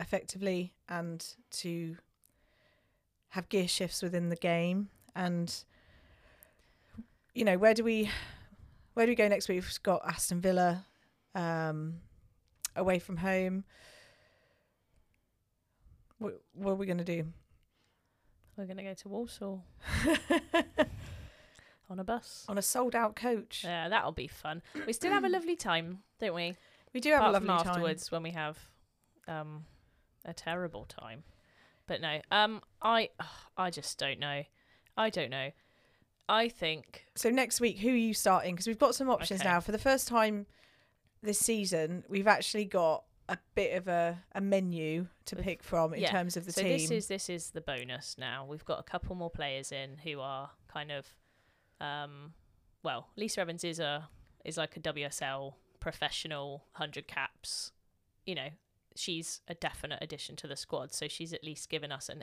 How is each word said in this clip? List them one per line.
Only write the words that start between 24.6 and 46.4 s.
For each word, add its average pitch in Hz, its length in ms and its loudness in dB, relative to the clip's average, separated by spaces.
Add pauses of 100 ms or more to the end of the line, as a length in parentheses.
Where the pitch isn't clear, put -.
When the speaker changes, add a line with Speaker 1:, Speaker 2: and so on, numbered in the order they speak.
Speaker 2:
We 226 60 -2
still 339 180 0
have 403 140 6
a 381 40 4
lovely 349 280 2
time, 175 440 -2 (200)
don't 196 140 0
we? 175 200 -2 (380)
Speaker 1:
We 254 80 -2
do 294 120 2
have 285 80 10
Speaker 2:
Apart 202 160 8
Speaker 1:
a - 20 4
Speaker 2:
from 190 80 2
Speaker 1:
lovely 170 180 6
time. 180 60 0
Speaker 2:
afterwards 170 400 0
when 165 120 -2
we 165 100 -8
have, 156 260 -6 (680)
um, 156 380 -8 (600)
a 170 80 -10
terrible 165 500 -6
time. 113 380 -14 (640)
But 160 160 -6
no, 156 180 -2 (100)
um, 214 300 4 (220)
I, 226 260 4 (240)
<sighs> - 240 -20
I 185 140 0
just - 280 -8
don't 139 220 -2
know. 143 220 -2 (560)
I 220 100 4
don't 151 220 0
know. 135 200 -4 (800)
I 226 220 4
think - 640 -4
Speaker 1:
So 226 160 2
next 247 280 4
week, 233 200 4
who 214 100 2
are 262 80 6
you 226 160 4
starting? 185 420 4
'Cause 180 120 -4
we've 226 120 -2
got 202 160 6
some 262 140 0
options 190 320 2
Speaker 2:
Okay. 190 80 2
Speaker 1:
now. 175 120 4
For 208 120 -4
the 220 60 0
first 269 300 4
time 214 360 4 (800)
this 208 160 0
season, 180 680 0
we've 196 200 0
actually 208 400 4
got 170 380 2 (260)
a 180 80 -4 (160)
bit 196 240 2
of 180 100 -4
a, 175 340 2 (120)
a 196 80 -2
menu 180 640 2 (180)
to - 120 -8
Speaker 2:
We've 160 80 -4
Speaker 1:
pick 180 180 -4
from 165 320 2
in 170 80 -2
Speaker 2:
yeah. 185 80 2
Speaker 1:
terms 180 260 0
of 170 80 -4